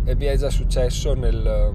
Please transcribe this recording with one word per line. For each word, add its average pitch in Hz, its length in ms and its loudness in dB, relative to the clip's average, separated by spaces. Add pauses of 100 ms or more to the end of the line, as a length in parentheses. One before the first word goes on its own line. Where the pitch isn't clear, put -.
E 127 120 0
mi 139 100 0
è 139 120 0
già 139 120 0
successo 135 640 0
nel 110 600 0